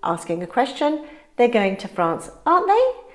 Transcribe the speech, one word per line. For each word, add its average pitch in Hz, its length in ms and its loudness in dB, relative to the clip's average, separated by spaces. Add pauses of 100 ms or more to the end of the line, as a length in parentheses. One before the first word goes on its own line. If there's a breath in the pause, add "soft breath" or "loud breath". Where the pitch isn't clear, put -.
asking 170 400 -4
a 180 40 -8
question. 294 600 -2 (300 loud breath)
They're 240 120 4
going 202 300 0
to 190 100 -12
France, 165 420 -4 (160)
aren't 349 220 4
they? 494 460 0